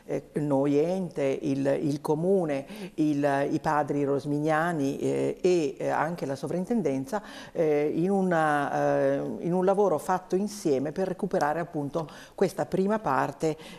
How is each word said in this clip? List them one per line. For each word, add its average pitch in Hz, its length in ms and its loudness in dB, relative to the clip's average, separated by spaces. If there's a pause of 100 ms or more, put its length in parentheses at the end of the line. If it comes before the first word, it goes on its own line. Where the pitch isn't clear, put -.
eh, 147 180 -4 (160)
noi 143 400 4
ente, 170 420 0 (180)
il, 139 280 -2
il 143 340 0
comune, 156 640 0 (300)
il, 143 560 2
i 156 80 0
padri 147 440 0
rosmignani, 147 920 0
eh, 135 420 -2
e, 175 380 2
eh, 147 120 -2
anche 147 360 -2
la 135 100 -4
sovrintendenza, 170 840 -2 (300)
eh, 151 420 2
in 175 160 0
una, 156 640 2 (380)
eh, 139 100 0 (200)
in 170 120 -2
un 185 120 2
lavoro 190 340 4
fatto 185 360 -2
insieme 156 560 0
per 190 180 -2
recuperare 165 500 -2
appunto 156 480 -4 (260)
questa 165 320 0
prima 190 320 2
parte 147 580 0 (240)